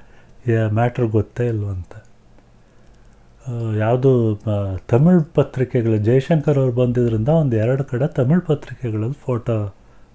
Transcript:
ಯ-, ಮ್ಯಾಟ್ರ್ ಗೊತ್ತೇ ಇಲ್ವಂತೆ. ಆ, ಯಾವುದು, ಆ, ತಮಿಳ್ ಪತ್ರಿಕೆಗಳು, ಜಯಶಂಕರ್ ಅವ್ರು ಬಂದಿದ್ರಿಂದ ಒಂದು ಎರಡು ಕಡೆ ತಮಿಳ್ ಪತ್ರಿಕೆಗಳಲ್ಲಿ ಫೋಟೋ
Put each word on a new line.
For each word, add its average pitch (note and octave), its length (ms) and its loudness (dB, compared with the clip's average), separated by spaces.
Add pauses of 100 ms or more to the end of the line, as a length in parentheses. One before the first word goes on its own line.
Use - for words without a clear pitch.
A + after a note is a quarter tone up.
(480)
ಯ-, A2 220 0
ಮ್ಯಾಟ್ರ್ A#2+ 360 0
ಗೊತ್ತೇ A2 400 -2
ಇಲ್ವಂತೆ. G2+ 600 -6 (1400)
ಆ, A#2 280 -4
ಯಾವುದು, A#2 580 2
ಆ, G2+ 420 -4 (120)
ತಮಿಳ್ D#3+ 460 4
ಪತ್ರಿಕೆಗಳು, A#2+ 640 0
ಜಯಶಂಕರ್ C3+ 600 2
ಅವ್ರು C3 140 2
ಬಂದಿದ್ರಿಂದ A#2+ 560 0
ಒಂದು D3 280 2
ಎರಡು B2+ 280 0
ಕಡೆ B2 220 -2
ತಮಿಳ್ D3+ 340 0
ಪತ್ರಿಕೆಗಳಲ್ಲಿ A#2+ 720 -4
ಫೋಟೋ A2 640 -4 (400)